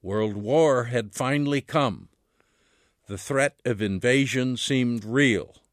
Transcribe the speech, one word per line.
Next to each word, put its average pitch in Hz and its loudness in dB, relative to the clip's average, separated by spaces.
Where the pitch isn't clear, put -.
World 104 -2
War 127 2
had 117 -4
finally 143 -2
come. 127 -2
The 98 -10
threat 139 -2
of 113 -2
invasion 123 0
seemed 120 -2
real 113 0